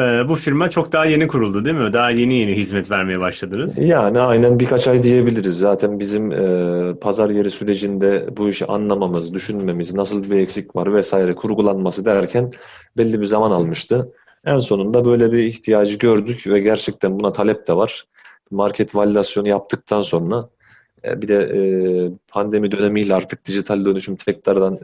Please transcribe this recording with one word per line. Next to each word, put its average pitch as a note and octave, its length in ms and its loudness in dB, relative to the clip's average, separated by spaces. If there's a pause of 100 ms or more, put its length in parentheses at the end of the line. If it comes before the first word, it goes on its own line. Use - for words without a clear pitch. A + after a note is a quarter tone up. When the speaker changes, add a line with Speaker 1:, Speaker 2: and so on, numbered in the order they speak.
(280)
Speaker 1:
bu D#3+ 80 2
firma D#3 340 0
çok F3 220 -2
daha D#3+ 140 2
yeni D#3 220 2
kuruldu, A2 380 0
değil D#3+ 100 0
mi? A2 180 0
Daha A#2+ 160 2
yeni A#2+ 240 2
yeni A2 180 0
hizmet G2 400 -2
vermeye F#2+ 280 -2
başladınız. F#2+ 580 -6
Speaker 2:
Yani B2 420 2
aynen A#2+ 400 4
birkaç B2+ 280 2
ay B2 160 4
diyebiliriz. A#2 560 2
Zaten G2+ 400 0
bizim, G#2 320 -4
e, F2+ 680 0
pazar G#2 280 0
yeri G#2 200 0
sürecinde G2 880 -2
bu G#2 120 0
işi - 160 -4
anlamamız, G2 680 -2
düşünmemiz, F2+ 600 -6
nasıl G2 380 -4
bir G2 80 4
eksik F#2+ 360 -4
var F#2 180 0
vesaire F#2 420 0
kurgulanması G2 720 -2
derken A2+ 460 0 (460)
belli A2+ 240 0
bir G2+ 40 0
zaman G#2+ 260 2
almıştı. F2 600 -2 (340)
En C#3+ 140 2
sonunda A2+ 460 0
böyle A#2 260 4
bir A#2 120 2
ihtiyacı G#2+ 540 0
gördük A2+ 500 0
ve G2+ 120 4
gerçekten G2+ 600 0
buna G2+ 120 0
talep G#2+ 360 -2
de E2+ 80 2
var. G#2+ 300 -2 (460)
Market G2+ 440 -2
validasyonu G#2 520 0
yaptıktan G2+ 540 -2
sonra, F#2+ 480 -4 (560)
e, - 160 -6
bir G2+ 60 -6
de, G#2 80 2
e, G2 240 0 (680)
pandemi G#2 440 -2
dönemiyle G#2 440 0
artık - 300 -4
dijital G2 400 -2
dönüşüm F#2+ 300 -2
tekrardan, F#2+ 680 -2